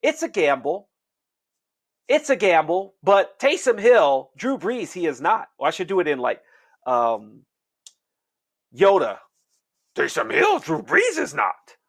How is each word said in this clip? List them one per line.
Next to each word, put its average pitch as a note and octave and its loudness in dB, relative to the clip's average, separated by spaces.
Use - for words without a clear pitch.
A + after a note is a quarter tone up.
It's - -2
a E4 -6
gamble. D3+ -2
It's D4 0
a C4+ 4
gamble, F3 0
but G3 2
Taysom C4 0
Hill, F#3 4
Drew B3 -4
Brees, A3 -6
he F3 -6
is C#3 -4
not. F#3 -2
Well, C#3 -2
I - 2
should F3 -6
do F#3+ 0
it E3+ 0
in, D3 -2
like, B2 -4
um, A2+ -2
Yoda. D3+ 2
Taysom - -4
Hill, G4 2
Drew - -6
Brees G4+ 0
is D4 -6
not - -6